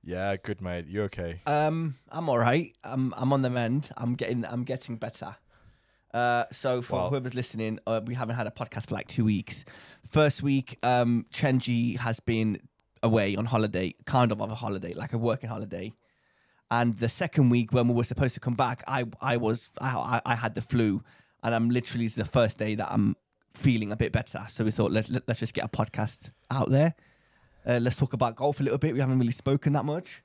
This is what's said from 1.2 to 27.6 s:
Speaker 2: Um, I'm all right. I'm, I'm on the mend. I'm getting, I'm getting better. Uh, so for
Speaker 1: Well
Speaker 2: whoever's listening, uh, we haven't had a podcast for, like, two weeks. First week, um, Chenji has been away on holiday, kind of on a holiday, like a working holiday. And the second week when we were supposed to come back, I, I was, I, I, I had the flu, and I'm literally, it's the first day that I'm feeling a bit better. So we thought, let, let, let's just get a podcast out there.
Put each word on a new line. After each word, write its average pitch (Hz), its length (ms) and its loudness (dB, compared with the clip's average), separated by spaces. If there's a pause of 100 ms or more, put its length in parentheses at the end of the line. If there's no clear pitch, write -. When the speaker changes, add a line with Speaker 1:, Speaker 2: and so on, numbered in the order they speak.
Speaker 2:
Um, 156 520 0 (120)
I'm 156 200 -4
all 123 100 4
right. 131 340 2 (120)
I'm, 131 320 -2
I'm 135 160 2
on 135 80 4
the 127 80 0
mend. 123 480 0
I'm 123 180 -2
getting, 117 300 -4
I'm 120 180 -6
getting 131 320 -8
better. - 400 -10 (760)
Uh, 120 380 2
so 127 300 -2
for 120 140 -4
Speaker 1:
Well 92 140 0
Speaker 2:
whoever's 127 260 -4
listening, 110 500 -4
uh, 110 200 -2
we 120 100 -6
haven't 120 220 -4
had 110 100 -2
a - 20 -6
podcast - 380 -10
for, - 80 -6
like, - 120 -8
two 113 180 0
weeks. - 400 0 (440)
First 151 320 4
week, 139 420 0
um, 120 480 4
Chenji 120 680 2
has 117 240 -2
been 110 400 0 (420)
away 107 320 4
on 107 100 0
holiday, 104 480 0 (120)
kind 123 260 4
of 104 100 -2
on 104 80 -2
a 110 60 -6
holiday, 95 380 -6
like 85 200 -8
a 117 40 -2
working 113 320 0
holiday. 101 440 -8 (760)
And 117 260 2
the 113 120 0
second 147 400 4
week 120 240 4
when 120 160 4
we 120 40 2
were 117 120 2
supposed 127 300 0
to - 40 -12
come 120 160 -2
back, 123 320 -2
I, 131 160 0 (180)
I 123 160 0
was, 117 320 0 (120)
I, 123 440 0
I, 127 60 0
I 120 40 4
had 113 200 -4
the 113 60 -4
flu, 110 420 2 (400)
and 117 100 2
I'm 117 160 2
literally, 120 360 0
it's 110 100 -4
the 107 100 -2
first 117 320 2
day 107 180 -2
that 104 140 -4
I'm 101 280 2 (360)
feeling 110 380 2
a 110 60 -4
bit - 160 0
better. 110 340 -4
So - 160 -4
we 107 80 2
thought, 101 200 2
let, 107 180 0
let, - 180 -4
let's 117 140 -2
just 113 120 -4
get - 120 -4
a - 40 -8
podcast - 640 -4 (180)
out 135 200 0
there. 151 260 4 (720)